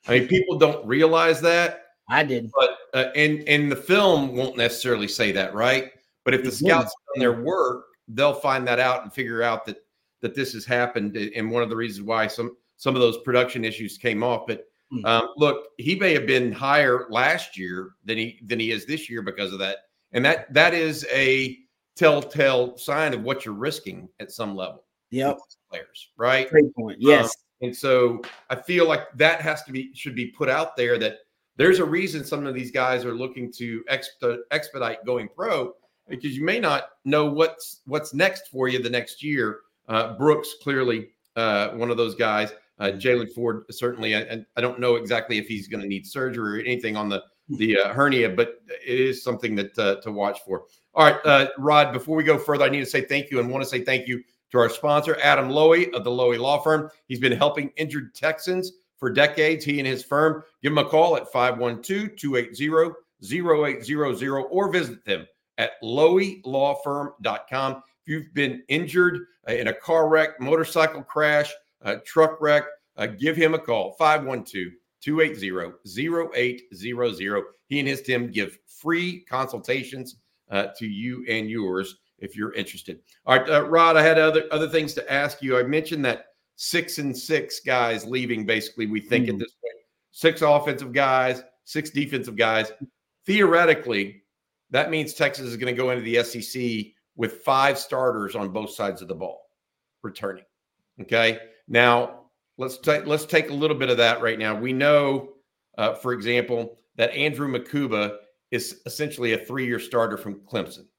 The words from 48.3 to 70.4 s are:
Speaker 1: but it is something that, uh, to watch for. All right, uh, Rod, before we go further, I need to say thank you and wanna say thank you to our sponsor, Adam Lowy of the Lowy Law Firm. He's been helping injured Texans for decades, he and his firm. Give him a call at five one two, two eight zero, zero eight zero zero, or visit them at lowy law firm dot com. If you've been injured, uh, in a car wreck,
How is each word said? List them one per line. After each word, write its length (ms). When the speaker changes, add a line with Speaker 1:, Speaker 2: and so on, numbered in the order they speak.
Speaker 1:
but 360
it 320
is 240
something 320
that, 240
uh, 220
to 100
watch 340
for. 200
All 100
right, 200
uh, 240
Rod, 340
before 240
we 80
go 140
further, 260
I 60
need 100
to 60
say 160
thank 280
you 80
and 100
wanna 180
say 180
thank 240
you 160
to 80
our 100
sponsor, 540
Adam 260
Lowy 440
of 100
the 80
Lowy 300
Law 180
Firm. 320
He's 140
been 120
helping 440
injured 380
Texans 580
for 140
decades, 540
he 140
and 80
his 160
firm. 400
Give 100
him 60
a 60
call 320
at 140
five 280
one 240
two, 260
two 280
eight 200
zero, 380
zero 440
eight 180
zero 300
zero, 300
or 280
visit 320
them 220
at 140
lowy 640
law 380
firm 380
dot 280
com. 340
If 80
you've 220
been 340
injured, 580
uh, 40
in 160
a 60
car 340
wreck, 320